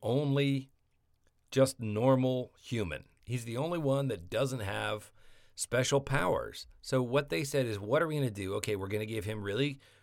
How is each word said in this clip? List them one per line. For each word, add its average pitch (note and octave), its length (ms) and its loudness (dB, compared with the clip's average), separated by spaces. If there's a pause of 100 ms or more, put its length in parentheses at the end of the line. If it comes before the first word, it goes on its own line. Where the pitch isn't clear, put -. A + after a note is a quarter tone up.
only C#3 640 2 (800)
just C3 300 4
normal B2+ 720 2 (100)
human. F#2 440 -4 (200)
He's A#2 200 -6
the A#2 120 -6
only E3 220 -2
one C#3 300 2
that F2 200 -6
doesn't B2 300 0
have G#2+ 520 -4 (440)
special C3 460 2
powers. D3+ 640 0 (160)
So C3 180 2
what C#3 280 0
they E3 140 -2
said C3+ 220 0
is, G#2+ 140 -2
"What A#2+ 240 2
are E3 40 0
we D#3 60 -4
gonna C#3+ 160 0
do? G2 280 -4
Okay, G#2 180 -2
we're F#2+ 140 -4
gonna G#2 180 -2
give A2 180 -4
him G#2+ 160 -6
really C3 380 -2 (240)